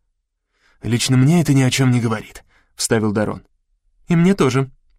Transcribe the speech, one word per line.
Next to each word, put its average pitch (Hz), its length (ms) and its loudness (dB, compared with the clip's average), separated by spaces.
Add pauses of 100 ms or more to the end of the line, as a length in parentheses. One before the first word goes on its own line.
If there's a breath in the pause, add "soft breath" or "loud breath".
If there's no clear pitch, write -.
(840)
«Лично 117 340 -2
мне 147 240 4
это 147 140 0
ни 135 80 2
о 127 80 2
чём 131 200 0
не 123 100 0
говорит», 110 440 -8 (300)
вставил 107 380 -2
Дарон. 101 300 -4 (680)
«И 170 80 2
мне 175 180 2
тоже», 135 360 -2 (280)